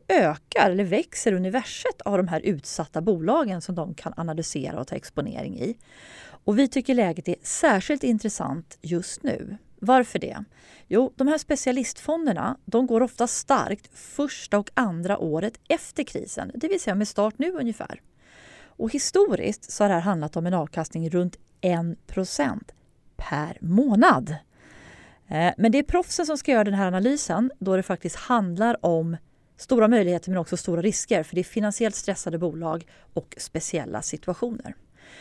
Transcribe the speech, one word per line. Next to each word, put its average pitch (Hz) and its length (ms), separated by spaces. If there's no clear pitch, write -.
ökar 190 640
eller 190 140
växer 208 480
universet 190 680
av 202 140
de 180 120
här 165 120
utsatta 156 600
bolagen 190 600
som 180 140
de 160 200
kan - 220
analysera 160 640
och 131 60
ta - 100
exponering - 640
i. 208 160
Och 208 140
vi 277 100
tycker 262 260
läget 180 340
är 180 140
särskilt 269 640
intressant 208 800
just 175 400
nu. - 340
Varför 247 400
det? - 260
Jo, 240 280
de 262 120
här 311 100
specialistfonderna, 262 1300
de 254 220
går 233 140
ofta 247 260
starkt - 680
första - 640
och 202 160
andra 185 440
året 170 500
efter - 360
krisen, - 500
det 311 140
vill 370 120
säga 196 140
med 208 140
start 214 280
nu 320 160
ungefär. 240 480
Och - 300
historiskt - 800
så - 120
har 202 40
det 196 60
här 170 60
handlat 165 360
om 170 100
en 185 80
avkastning 165 560
runt 180 260
en 170 360
procent. 202 640
Per 151 320
månad. 214 680
Eh, 165 280
men 220 160
det 269 60
är - 40
proffsen - 440
som 302 120
ska 294 140
göra 220 120
den 202 100
här 196 120
analysen, 208 720
då 190 180
det 190 60
faktiskt - 340
handlar 214 680
om 165 300
stora 233 320
möjligheter 185 420
men 185 80
också 170 180
stora 170 260
risker, - 400
för - 120
det 175 60
är 185 40
finansiellt 214 500
stressade 170 440
bolag 165 480
och - 240
speciella - 640
situationer. - 720